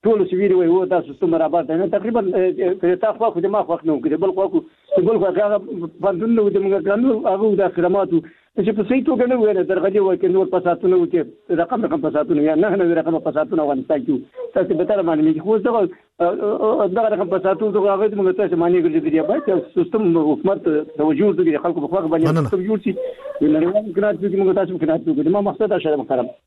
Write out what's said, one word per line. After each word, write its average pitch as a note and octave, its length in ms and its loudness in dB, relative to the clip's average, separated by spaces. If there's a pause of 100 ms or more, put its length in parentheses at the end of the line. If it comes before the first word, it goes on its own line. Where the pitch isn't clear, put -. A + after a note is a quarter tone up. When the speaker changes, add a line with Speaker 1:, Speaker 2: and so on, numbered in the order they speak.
Speaker 1:
ټولو G#3 200 2
چې F3+ 100 -4
ویلي F#3+ 200 2
وای، F3+ 120 4
و F3+ 180 4
دا F#3 160 0
سیستم D#3+ 300 -4
برابر E3 320 2
دی. D#3 120 -4
نو F3+ 120 0
تقریباً، G#3 340 -2
آه، F#3 720 0
آه، F3+ 40 4
تا G#3 180 -2
خوا A3+ 180 -2
خو E3+ 100 -4
د F#3 60 -2
ما G3+ 160 0
خوښ E3 220 -4
نه D#3+ 80 0
و، C#3 80 0
که D3+ 80 -2
د D3+ 120 -2
بل F#3+ 120 0
خوا F#3+ 160 -2
خو، F3+ 120 0 (380)
د - 100 4
بل A3+ 100 2
خوا F#3+ 120 0
هغه G3+ 280 0 (420)
پوهنتون G3 340 0
نه A3 80 2
و، G3+ 80 2
د G3+ 60 -2
موږ G3 320 0
قانون A3+ 380 0
هغه F#3+ 160 0
و، G#3+ 140 2
د F#3+ 120 2
خدمات F#3 440 0
و. E3 80 2 (380)
چې G3+ 200 0
په G#3+ 100 0
صحیح B3+ 160 2
توګه B3+ 240 2
نه B3+ 120 2
و، G#3+ 60 4
یعنې G3 200 2
درغلي F#3+ 320 0
و، F#3+ 180 2
که F#3 120 0
نور F#3 240 2
فسادونه F3+ 440 0
و، F3 100 4
چې F3 120 0 (320)
رقم F3 340 -2
رقم D#3 260 -2
فسادونه، D3 320 0
یا D#3 120 2
نهه F#3+ 220 2
نوي E3+ 180 2
رقمه D#3+ 240 0
فسادونه D#3 440 -2
افغانستان C#3 420 -2
کې C#3 60 -4
و. C3 80 0 (360)
تاسې F#3 180 0
بهتره F#3 300 0
معلومېږي. D#3 380 2
خو F#3+ 140 -2
اوس G#3 80 0
دغه، A3+ 260 0 (320)
آه، F3 140 0 (480)
آه، G3+ 40 0
دغه A3 220 0
رقم F#3+ 300 -2
فسادونه، F#3+ 340 0
دغه G3 220 2
هغه G#3 140 0
زموږ G3 280 0
تاسې F#3 180 0
معنی F3 280 2
ګرځېدلي D#3+ 280 0
دي. D#3 100 2
باید C#4 280 -2
یو F#3 120 0 (140)
سیستم F3 440 0
حکومت D#3+ 460 0
ته D3+ 200 0 (140)
توجه D#3 340 2
وکړي، E3 220 2
د D3 80 -2
خلکو E3 180 -4
په C#3+ 120 -6
خواږه F3+ 180 -2
باندې E3 160 2
Speaker 2:
مننه. D#3+ 160 2
Speaker 1:
سیستم F#3 260 -2
جوړ A3 160 0
شي. G3+ 80 0 (480)
د - 40 2 (120)
نړیوالو F#3 400 0
قناعت G#3 200 0
وکړي، F#3+ 240 -2
موږ F#3+ 140 2
تاسو F3+ 240 -2
قناعت D#3+ 220 0
وکړو. D3 280 0
ما G3+ 120 2
مقصد G#3 280 -2
دا G3 100 0
شی D#3+ 100 -2
دی، D3+ 80 0
محترم. B2 300 -2 (200)